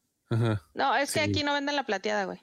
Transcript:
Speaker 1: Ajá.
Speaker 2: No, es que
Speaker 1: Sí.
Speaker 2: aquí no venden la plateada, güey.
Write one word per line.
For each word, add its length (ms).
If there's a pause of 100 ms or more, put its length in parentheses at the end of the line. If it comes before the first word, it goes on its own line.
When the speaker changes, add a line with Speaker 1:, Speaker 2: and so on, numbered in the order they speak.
(300)
Speaker 1:
Ajá. 340 (100)
Speaker 2:
No, 220
es 180
que 100
Speaker 1:
Sí. 60
Speaker 2:
aquí 140
no 100
venden 240
la 80
plateada, 400
güey. 180